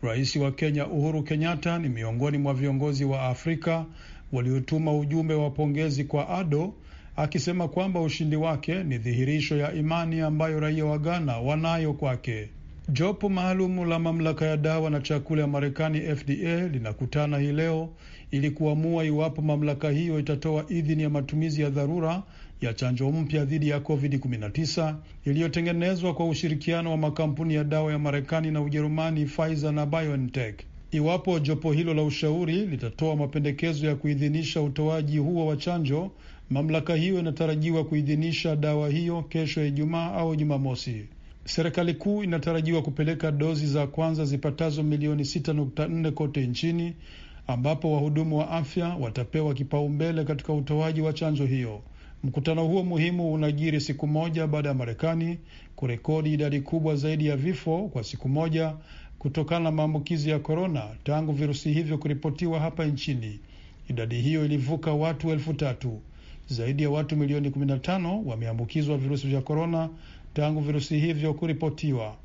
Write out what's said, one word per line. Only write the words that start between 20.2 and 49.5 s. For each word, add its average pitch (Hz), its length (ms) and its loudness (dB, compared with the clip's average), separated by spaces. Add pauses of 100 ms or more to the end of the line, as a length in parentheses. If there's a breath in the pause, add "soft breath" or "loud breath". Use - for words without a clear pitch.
idhini 156 340 2
ya 151 60 2
matumizi 151 520 0
ya 147 80 2
dharura 160 540 0 (380 loud breath)
ya 117 120 -2
chanjo 127 380 0
mpya 151 340 2
dhidi 147 240 2
ya 143 100 2
covid 143 400 0
kumi 123 180 -2
na 104 120 -4
tisa 156 460 0 (300 loud breath)
iliyotengenezwa 170 880 2
kwa 170 160 0
ushirikiano 165 600 0
wa 160 60 2
makampuni 156 560 0
ya 151 100 2
dawa 156 280 2
ya 151 80 0
Marekani 147 520 0
na 151 100 2
Ujerumani, 151 640 2
Pfizer 156 460 0
na 147 140 0
BioNTech. 139 680 0 (360)
Iwapo 170 480 2
jopo 151 320 0
hilo 165 220 2
la 156 100 4
ushauri 160 640 0
litatoa 156 500 -2
mapendekezo 147 720 0
ya 147 80 2
kuidhinisha 151 680 0
utoaji 151 560 0
huo 160 280 2
wa 151 120 0
chanjo, 165 540 0 (380 loud breath)
mamlaka 156 460 2
hiyo 180 240 2
inatarajiwa 160 640 2
kuidhinisha 156 720 2
dawa 151 340 2
hiyo 170 320 0
kesho 156 400 0
ya 147 60 2
Ijumaa 165 460 0
au 165 220 0
Jumamosi. 135 720 0 (400 loud breath)
Serikali 170 480 0
kuu 208 300 0
inatarajiwa 165 580 2
kupeleka 156 500 0
dozi 147 360 2
za 143 200 2
kwanza 160 380 0
zipatazo 147 580 0
milioni 147 420 2
sita 156 280 -2
nukta 151 340 0
nne 165 240 0
kote 147 360 0
nchini, 170 460 0 (540 loud breath)
ambapo 147 460 0
wahudumu 151 440 2
wa 156 140 0
afya 165 360 -2
watapewa 147 640 -2